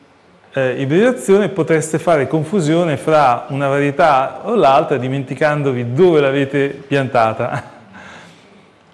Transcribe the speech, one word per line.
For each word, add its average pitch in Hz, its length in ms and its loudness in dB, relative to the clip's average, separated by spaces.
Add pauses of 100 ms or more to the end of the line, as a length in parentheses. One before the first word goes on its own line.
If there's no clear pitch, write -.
(520)
eh, 131 280 -2
ibridazione, 196 680 2
potreste 156 500 -2
fare 151 280 0
confusione 156 720 -2
fra 143 520 2
una 139 200 -4
varietà 143 760 0
o 214 100 -4
l'altra 156 420 2
dimenticandovi 131 960 -4
dove 165 280 4
l'avete 139 480 0
piantata. 123 1080 -2
<laughs> - 0 - (1160)